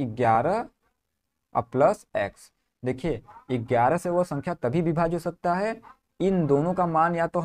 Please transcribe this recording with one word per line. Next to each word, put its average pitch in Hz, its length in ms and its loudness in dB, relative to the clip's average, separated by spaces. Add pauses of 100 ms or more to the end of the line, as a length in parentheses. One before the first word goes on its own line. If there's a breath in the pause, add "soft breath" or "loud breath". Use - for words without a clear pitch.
ग्यारह 120 640 2 (880)
और 117 100 -2
प्लस 156 420 0 (120)
एक्स। - 320 -6 (320)
देखिए 127 400 -4 (300 loud breath)
ग्यारह 123 460 2
से 175 120 -6
वह 175 140 0
संख्या 147 320 -6
तभी 131 260 -2
विभाज्य 165 340 0
हो 165 40 -4
सकता 175 340 -4
है, 220 260 -4 (400 loud breath)
इन 180 260 2
दोनों 147 280 2
का 180 140 0
मान 165 280 2
या 165 120 0
तो 175 160 -4